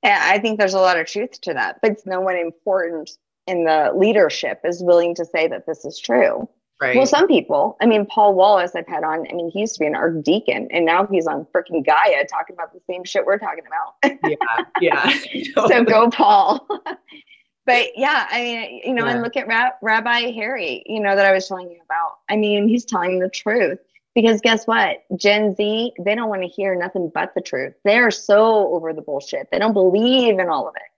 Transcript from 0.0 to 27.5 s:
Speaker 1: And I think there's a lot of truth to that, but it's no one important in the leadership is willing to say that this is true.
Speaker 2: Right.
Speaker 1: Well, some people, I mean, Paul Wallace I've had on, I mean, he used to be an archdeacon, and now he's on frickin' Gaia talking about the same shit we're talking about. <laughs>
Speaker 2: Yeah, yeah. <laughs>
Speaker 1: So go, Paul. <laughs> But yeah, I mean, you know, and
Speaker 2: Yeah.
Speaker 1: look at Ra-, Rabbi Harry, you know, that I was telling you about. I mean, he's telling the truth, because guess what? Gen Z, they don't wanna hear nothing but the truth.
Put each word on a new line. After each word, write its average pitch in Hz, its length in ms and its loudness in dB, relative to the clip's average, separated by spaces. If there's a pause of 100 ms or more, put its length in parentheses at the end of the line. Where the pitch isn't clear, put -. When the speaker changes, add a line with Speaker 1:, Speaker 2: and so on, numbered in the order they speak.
Speaker 1:
And 208 120 4
I 180 240 2
think 214 200 -2
there's 196 160 2
a 196 60 2
lot 185 180 4
of 160 80 -4
truth - 360 -10
to 175 100 -8
that, 117 300 -6
but 220 80 4
it's 208 160 -8
no 185 160 -4
one 185 140 -2
important 170 720 -4 (360)
in 180 180 -2
the 156 300 2
leadership 185 680 2
is 175 180 -4
willing 175 340 4
to 170 100 -6
say 160 220 -2
that 110 180 -6
this 160 180 -10
is 147 140 -12
true. - 500 0 (320)
Speaker 2:
Right. 127 140 0
Speaker 1:
Well, 269 120 4
some 311 200 2
people, 180 540 0
I 214 60 2
mean, 214 200 2
Paul 208 300 4
Wallace 185 400 4
I've 170 100 -8
had 156 160 -6
on, 156 260 -4
I - 60 -12
mean, 170 160 -6
he 196 80 -8
used 220 160 -4
to 185 60 -10
be 156 60 0
an 151 100 -2
archdeacon, 165 760 -2
and 170 140 0
now 180 220 2
he's 180 200 0
on 147 260 -6
frickin' 165 320 -4
Gaia 156 420 2
talking - 280 -8
about 170 180 -14
the 185 60 -20 (100)
same 180 140 -10
shit 180 240 -4
we're 202 120 2
talking 160 280 -8
about. 165 460 -4 (100)
<laughs> - 0 -
Speaker 2:
Yeah, - 420 -2 (160)
yeah. 180 320 2 (420)
<laughs> 214 140 2
Speaker 1:
So 240 140 6
go, 226 260 4
Paul. 208 600 2 (580)
<laughs> - 400 -16
But 240 300 2
yeah, 269 340 -2
I 240 120 -4
mean, 233 420 -10
you 262 100 -4
know, 233 120 -2
and 240 120 -2
Speaker 2:
Yeah. 233 40 -4
Speaker 1:
look 240 140 -6
at 247 120 -6
Ra-, 240 240 0 (100)
Rabbi 233 500 0
Harry, 214 540 -8
you 220 140 -6
know, 202 160 2
that 196 100 4
I 196 60 6
was 190 160 0
telling 180 220 -10
you 170 140 -20
about. 165 340 -6 (100)
I 214 80 -2
mean, 208 320 2
he's 240 160 0
telling 185 340 -4
the 185 100 -2
truth, 190 500 -2 (360)
because 226 260 4
guess 226 260 0
what? 220 360 -2 (140)
Gen 208 400 2
Z, 220 420 -2
they 196 160 -2
don't 226 140 -4
wanna 190 180 -4
hear 190 300 -4
nothing 180 360 -4
but - 220 -6
the 180 60 -4
truth. 135 340 -8 (100)